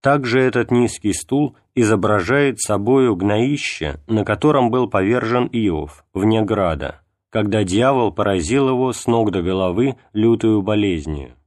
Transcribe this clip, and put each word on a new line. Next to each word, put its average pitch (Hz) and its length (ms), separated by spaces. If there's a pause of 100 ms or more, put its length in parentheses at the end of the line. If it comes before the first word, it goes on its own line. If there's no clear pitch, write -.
Также 131 400
этот 123 280
низкий 113 440
стул 143 420 (180)
изображает 110 840
собою 113 560
гноище, 104 880
на 107 200
котором 127 440
был 123 180
повержен 117 640
Иов, 85 640
вне 110 300
града, 90 580 (280)
когда 107 340
дьявол 113 480
поразил 101 560
его 127 260
с - 140
ног 113 240
до 92 100
головы 95 560 (160)
лютою 110 480
болезнью. 85 760 (120)